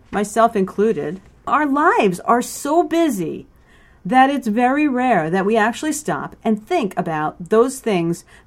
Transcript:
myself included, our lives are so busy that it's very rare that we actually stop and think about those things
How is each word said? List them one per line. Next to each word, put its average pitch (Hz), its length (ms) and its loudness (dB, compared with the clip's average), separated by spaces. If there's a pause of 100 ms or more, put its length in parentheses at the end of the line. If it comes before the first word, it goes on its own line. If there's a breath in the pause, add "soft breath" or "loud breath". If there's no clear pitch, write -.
(120)
myself 220 440 0
included, 190 640 -2 (260)
our 294 200 0
lives 285 560 2
are 240 200 0
so 302 420 -2
busy 220 640 -2 (580 soft breath)
that 262 240 6
it's 285 180 -4
very 247 400 2
rare 247 420 0
that 185 160 0
we 220 120 2
actually 226 340 0
stop 156 500 -6
and 214 240 0
think 285 320 -2
about 160 520 -4
those 254 320 2
things 170 420 -2 (240 soft breath)